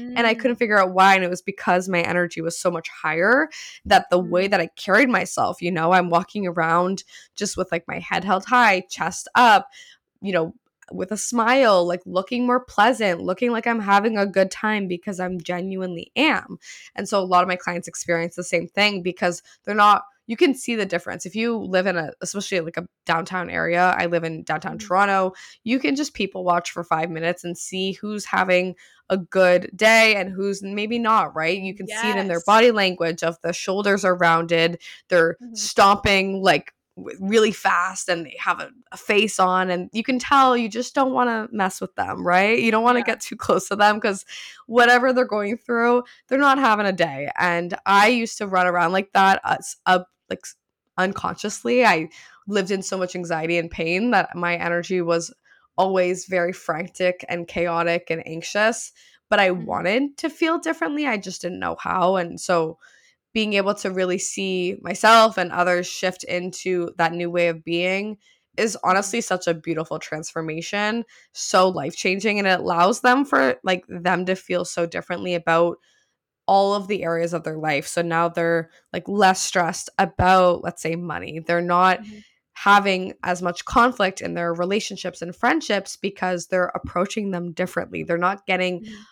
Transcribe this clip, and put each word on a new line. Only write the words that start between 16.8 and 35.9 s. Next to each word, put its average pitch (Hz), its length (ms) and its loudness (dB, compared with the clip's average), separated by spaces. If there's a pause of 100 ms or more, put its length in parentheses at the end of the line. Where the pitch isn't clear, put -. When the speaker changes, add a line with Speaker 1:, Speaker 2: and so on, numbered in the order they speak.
Speaker 1:
And 196 140 -8
so 202 100 2
a 190 60 0
lot 180 180 4
of 185 40 -2
my 185 80 -2
clients 175 320 -6
experience 170 480 -4
the 180 80 -8
same 175 240 -2
thing 202 340 0
because 175 400 -2 (220)
they're 208 120 -6
not, 208 280 6 (240)
you 226 100 -6
can 294 160 4
see 240 220 -6
the 208 100 -2
difference. 170 400 -6
If 185 100 -14
you 226 220 -2
live 185 300 0
in 180 100 0
a, 156 140 -4 (100)
especially, 196 400 -4
like, 160 160 -10
a 175 100 -6 (180)
downtown 170 440 -2
area, 170 480 2
I 175 100 0
live 170 180 -2
in 160 180 -8
downtown 156 340 -6
Speaker 2:
Mm-hmm. - 20 -12
Speaker 1:
Toronto, 190 540 2 (300)
you 247 160 0
can 277 160 -2
just 285 180 -4
people 190 300 -6
watch 175 280 0
for 170 120 -8
five 165 260 -2
minutes 165 360 -6
and 175 120 -8
see 190 360 -6
who's 208 320 -10
having 185 500 0 (340)
a 196 80 0
good 180 580 2
day 220 420 6
and 190 120 -4
who's 196 320 -6
maybe 208 380 -4
not, 220 360 2
right? 160 260 0
You 190 140 -8
can 190 120 -12
see 220 240 -4
it - 60 -2
in 196 100 -2
their 170 140 -2
Speaker 2:
Yes. - 0 -
Speaker 1:
body 220 300 6
language 180 520 0
of 165 200 -2
the 170 100 -2
shoulders 196 520 0
are 185 120 2
rounded, 170 640 2 (280)
they're 170 320 4
Speaker 2:
Mm-hmm. 226 340 -10
Speaker 1:
stomping, 196 680 4